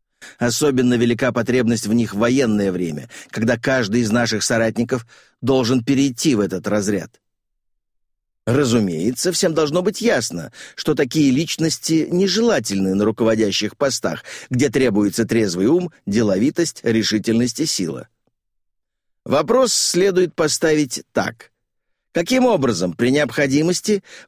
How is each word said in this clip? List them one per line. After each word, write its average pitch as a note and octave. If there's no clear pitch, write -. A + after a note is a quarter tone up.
Особенно B2
велика A#2
потребность A#2
в G2+
них A2+
в G2
военное A2
время, E2
когда A2+
каждый A#2+
из A2
наших A2
соратников A2+
должен B2
перейти C#3
в G2+
этот F#2
разряд. G2+
Разумеется, A#2
всем E3+
должно D#3
быть G3
ясно, E3+
что -
такие C#3+
личности D#3+
нежелательны F3
на G2+
руководящих A2
постах, -
где C3
требуется G#2+
трезвый G2
ум, F3
деловитость, G#2+
решительность A2+
и D#3
сила. D2+
Вопрос G3
следует F#3
поставить D3+
так. -
Каким A#3+
образом, A#2+
при A#2+
необходимости, D3+